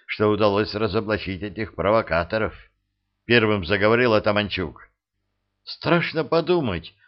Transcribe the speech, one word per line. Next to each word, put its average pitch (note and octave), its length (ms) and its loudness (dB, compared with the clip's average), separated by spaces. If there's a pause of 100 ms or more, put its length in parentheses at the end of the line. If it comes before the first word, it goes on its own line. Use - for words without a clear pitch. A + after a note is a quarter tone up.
что - 220 -2
удалось G#2 480 2
разоблачить G2+ 680 -4
этих G#2 320 -10
провокаторов", — G2 800 0 (720)
первым G#2+ 380 4
заговорил G#2+ 500 2
Атаманчук. G2+ 760 -2 (760)
"Страшно D#3+ 600 -2
подумать, D3+ 680 -2 (140)